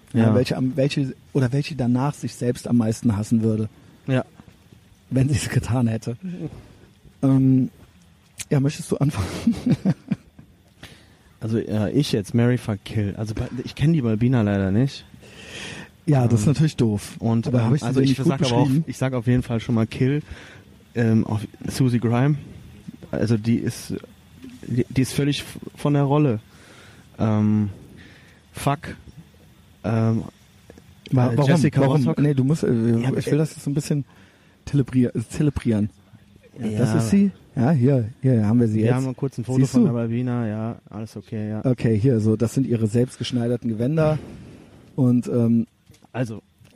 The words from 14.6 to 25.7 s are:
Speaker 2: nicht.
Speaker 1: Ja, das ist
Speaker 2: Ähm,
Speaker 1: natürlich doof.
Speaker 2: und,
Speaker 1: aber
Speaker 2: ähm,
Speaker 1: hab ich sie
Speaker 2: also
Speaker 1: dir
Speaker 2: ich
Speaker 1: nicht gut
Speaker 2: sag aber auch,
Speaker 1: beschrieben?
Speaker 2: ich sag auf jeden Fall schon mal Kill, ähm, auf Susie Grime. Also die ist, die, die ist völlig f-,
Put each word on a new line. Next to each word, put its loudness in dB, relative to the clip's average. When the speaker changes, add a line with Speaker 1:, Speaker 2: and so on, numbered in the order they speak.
Speaker 2:
nicht. 0
Speaker 1:
Ja, 4
das 2
ist 0
Speaker 2:
Ähm, 6
Speaker 1:
natürlich 2
doof. -2
Speaker 2:
und, 0
Speaker 1:
aber 0
Speaker 2:
ähm, 2
Speaker 1:
hab 2
ich 2
sie -4
Speaker 2:
also 0
Speaker 1:
dir 4
Speaker 2:
ich 4
Speaker 1:
nicht 0
gut -2
Speaker 2:
sag 0
aber 0
auch, 4
Speaker 1:
beschrieben? 2
Speaker 2:
ich -10
sag -2
auf -6
jeden 2
Fall -4
schon -2
mal 2
Kill, -2
ähm, 2
auf -4
Susie 0
Grime. 2
Also 0
die 0
ist, -6
die, -2
die 0
ist -2
völlig -2
f-, -14